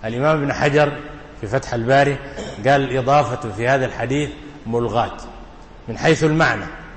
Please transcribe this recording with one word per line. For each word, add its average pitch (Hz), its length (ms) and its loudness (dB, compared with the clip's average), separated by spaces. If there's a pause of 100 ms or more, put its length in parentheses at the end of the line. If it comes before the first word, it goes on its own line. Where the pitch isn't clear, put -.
الإمام 131 320 2
ابن 139 160 0
حجر 147 460 2 (420)
في 110 60 -8
فتح 127 260 -2
الباري 135 440 4 (500)
قال: 139 140 6
"الإضافة 127 680 2
في 113 160 -2
هذا 131 180 2
الحديث 131 440 -2 (380)
ملغاة 113 500 0 (720)
من 113 100 -8
حيث 160 260 2
المعنى 147 420 2 (320)